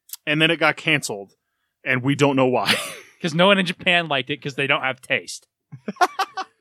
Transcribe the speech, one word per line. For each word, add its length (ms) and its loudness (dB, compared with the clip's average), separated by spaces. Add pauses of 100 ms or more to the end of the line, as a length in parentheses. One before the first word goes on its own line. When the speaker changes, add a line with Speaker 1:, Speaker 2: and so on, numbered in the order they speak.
(260)
Speaker 1:
and 160 0
then 80 4
it 80 -2
got 180 2
canceled, 580 -4 (500)
and 180 -2
we 120 0
don't 220 2
know 100 4
why. 340 0
<laughs> 40 -10 (380)
Speaker 2:
'Cause 120 -4
no 120 4
one 120 4
in 80 2
Japan 420 0
liked 220 -2
it 120 -8
'cause 140 -8
they 100 -2
don't 160 0
have 180 -4
taste. 520 -6
<laughs> 40 -20 (1040)